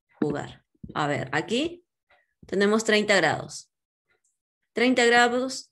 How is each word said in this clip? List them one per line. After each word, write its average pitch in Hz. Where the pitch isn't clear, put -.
jugar. 143
A 151
ver, 143
aquí 240
tenemos 202
treinta 208
grados. -
Treinta 240
grados, 240